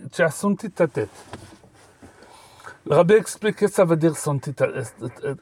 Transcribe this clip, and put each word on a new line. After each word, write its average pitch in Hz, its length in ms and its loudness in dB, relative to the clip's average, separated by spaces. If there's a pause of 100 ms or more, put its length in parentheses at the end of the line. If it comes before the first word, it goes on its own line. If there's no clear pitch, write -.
(120)
tu 180 100 -2
as 160 80 4
senti 202 400 -4
ta 170 160 0
tête. 110 240 -6 (1800)
Le 147 100 0
Rabbi 175 180 6
explique 214 440 0
ce 208 80 2
que 190 40 -4
ça 196 140 2
veut 165 120 4
dire 156 200 2
sentir 143 380 -6
ta, 135 120 -2
euh, 123 180 -6 (400)
euh, 139 180 -6